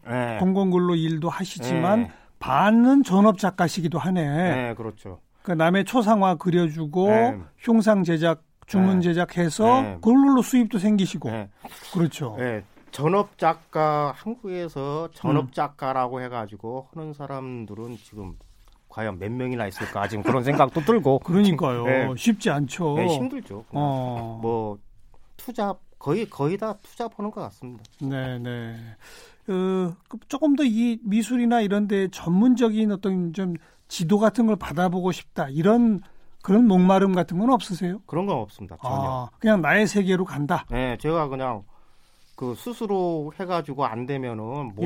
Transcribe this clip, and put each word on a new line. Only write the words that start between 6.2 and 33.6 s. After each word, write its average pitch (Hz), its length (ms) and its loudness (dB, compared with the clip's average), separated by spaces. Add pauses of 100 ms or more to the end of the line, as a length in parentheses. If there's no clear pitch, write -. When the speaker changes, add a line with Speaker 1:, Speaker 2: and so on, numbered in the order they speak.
Speaker 2:
그려주고 165 720 0
Speaker 1:
네. 220 320 4 (200)
Speaker 2:
흉상 214 440 4
제작, 165 400 0 (220)
주문 190 340 2
Speaker 1:
네. 170 40 2
Speaker 2:
제작해서 175 800 2
Speaker 1:
네. 101 200 -4
Speaker 2:
그걸로 269 400 6
수입도 240 360 2
생기시고. 185 540 0
Speaker 1:
네. 104 180 -6 (440)
Speaker 2:
그렇죠. 151 440 -2
Speaker 1:
네. 117 280 -4 (260)
전업 190 460 0
작가, 156 760 0
한국에서 165 1000 -8
전업 151 320 0
Speaker 2:
음. 120 60 -12
Speaker 1:
작가라고 131 680 -4
해가지고 120 760 -10
하는 156 200 -12
사람들은 123 920 -12
지금 95 320 -14 (540)
과연 107 300 -8
몇 104 120 -6
명이나 123 360 -4
있을까, 98 420 -6
지금 107 120 -6
그런 123 220 0
생각도 143 380 2
들고. 143 380 2
Speaker 2:
<laughs> - 40 -18
그러니까요. 156 640 2
Speaker 1:
네. 131 320 2
Speaker 2:
쉽지 220 320 0
않죠. 147 480 -2
Speaker 1:
네, 165 100 0
힘들죠. 175 600 -4
그냥 143 160 -2
Speaker 2:
어. 120 560 -4
Speaker 1:
뭐 113 360 -2 (600)
투잡, 202 420 -6 (180)
거의, 190 320 -2
거의 151 280 -2
다 214 160 -4 (100)
투잡하는 214 480 -8
것 208 80 -12
같습니다. 120 440 -14 (180)
Speaker 2:
네, 131 380 -6
네. 117 360 -8 (720)
어, 185 480 -2 (140)
그 - 80 -14 (100)
조금 285 300 2
더 294 80 2
이 233 380 0
미술이나 233 580 2
이런 202 260 0
데 196 220 0
전문적인 220 840 2
어떤 185 400 -2
좀 180 220 -4 (340)